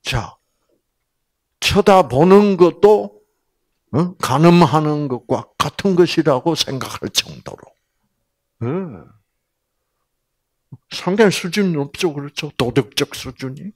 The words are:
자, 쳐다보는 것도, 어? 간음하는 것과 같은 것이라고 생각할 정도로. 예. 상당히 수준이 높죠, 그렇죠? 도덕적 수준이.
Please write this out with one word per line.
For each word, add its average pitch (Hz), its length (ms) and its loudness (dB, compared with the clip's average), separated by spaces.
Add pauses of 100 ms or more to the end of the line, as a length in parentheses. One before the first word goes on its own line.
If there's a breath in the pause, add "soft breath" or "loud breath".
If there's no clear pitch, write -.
자, 110 340 -8 (1200)
쳐다보는 190 960 4
것도, 202 640 2 (720)
어? 180 240 -2
간음하는 151 920 2
것과 120 400 -6 (100)
같은 180 380 -2
것이라고 156 580 0
생각할 - 560 -8
정도로. - 480 -10 (1040)
예. 113 60 -6 (2250)
상당히 202 400 0
수준이 185 420 -4
높죠, 147 400 -4
그렇죠? 143 440 -12
도덕적 127 580 -4
수준이. 131 600 -14